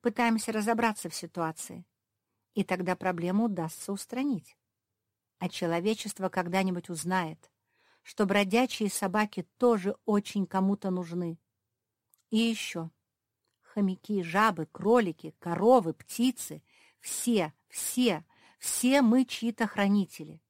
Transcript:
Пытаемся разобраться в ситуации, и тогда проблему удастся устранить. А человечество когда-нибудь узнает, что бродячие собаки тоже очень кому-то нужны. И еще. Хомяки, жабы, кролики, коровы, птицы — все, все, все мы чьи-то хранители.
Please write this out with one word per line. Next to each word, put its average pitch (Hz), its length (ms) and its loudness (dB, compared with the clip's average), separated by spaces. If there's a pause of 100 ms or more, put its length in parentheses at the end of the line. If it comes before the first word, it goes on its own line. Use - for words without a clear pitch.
Пытаемся 226 520 0
разобраться 220 560 0
в - 40 -10
ситуации, 170 720 -8 (680)
и 202 100 0
тогда 185 320 -2
проблему 185 500 0
удастся 175 460 -4
устранить. 240 640 -6 (840)
А 180 100 -4
человечество 190 800 -2
когда-нибудь 185 600 -2
узнает, 165 640 -4 (500)
что - 240 -2
бродячие 202 640 2
собаки 208 540 -2 (140)
тоже 208 380 2 (100)
очень 202 420 0
кому-то 196 420 0
нужны. 170 480 -4 (920)
И 220 80 0
еще. 214 520 -2 (720)
Хомяки, 196 600 -2
жабы, 170 420 2
кролики, 190 760 0
коровы, 175 540 4
птицы — - 720 -4 (360)
все, 190 540 -2 (140)
все, - 580 0 (320)
все 269 440 2
мы 247 240 6
чьи-то 226 420 -4
хранители. 190 840 0